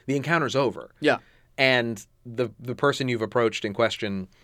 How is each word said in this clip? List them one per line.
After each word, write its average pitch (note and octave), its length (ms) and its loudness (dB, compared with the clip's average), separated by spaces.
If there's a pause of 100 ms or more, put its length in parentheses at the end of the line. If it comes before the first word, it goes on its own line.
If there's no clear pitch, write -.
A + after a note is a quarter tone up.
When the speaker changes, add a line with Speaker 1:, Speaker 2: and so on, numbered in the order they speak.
Speaker 1:
the C3+ 100 0
encounter's C#3+ 400 0
over. A2+ 420 -2
Speaker 2:
Yeah. C#3+ 200 2 (380)
Speaker 1:
And A#2+ 480 2 (220)
the, A#2 320 -2
the A#2+ 160 -8
person C#3 320 0
you've A#2+ 160 -2
approached A2+ 420 0
in G#2 80 -2
question G2+ 540 -2 (180)